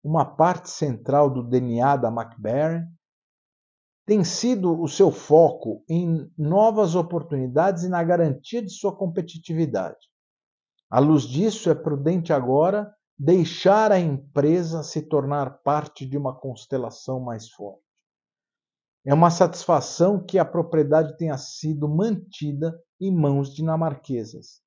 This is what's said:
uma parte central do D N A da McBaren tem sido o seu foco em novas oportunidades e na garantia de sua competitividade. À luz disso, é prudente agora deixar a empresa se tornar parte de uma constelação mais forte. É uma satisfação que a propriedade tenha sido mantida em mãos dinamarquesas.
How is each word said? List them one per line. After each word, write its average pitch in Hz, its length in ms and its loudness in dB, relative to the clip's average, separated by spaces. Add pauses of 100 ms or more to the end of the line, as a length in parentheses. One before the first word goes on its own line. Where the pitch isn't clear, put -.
uma 151 200 0
parte 175 460 0
central 139 640 0
do 127 100 -4
D 120 160 0
N 120 240 0
A 139 160 4
da 120 120 0
McBaren 117 800 -4 (1160)
tem 202 200 2
sido 180 580 0
o 160 60 -2
seu 185 240 4
foco - 760 2
em 165 480 -2
novas 196 600 2
oportunidades 165 880 -2
e 185 60 -4
na 175 140 -2
garantia 170 580 0
de 190 100 -10
sua 190 220 -6
competitividade. 165 1160 -6 (800)
À 120 100 2
luz 147 240 6
disso, 160 460 -2
é 156 60 4
prudente 160 580 -2
agora 156 600 0 (240)
deixar 185 760 4
a 190 80 4
empresa 160 840 0
se 147 220 -6
tornar 139 580 -2
parte 147 440 -4
de 131 120 -6
uma 139 180 -4
constelação 131 840 -8
mais 113 320 -10
forte. 101 280 -16 (1300)
É 139 80 0
uma 165 160 6
satisfação 170 960 0
que - 140 -2
a 170 80 4
propriedade 156 720 0
tenha 156 200 -4
sido 151 500 -6
mantida 160 880 -4 (220)
em 185 160 -2
mãos 139 380 0
dinamarquesas. 147 1120 -6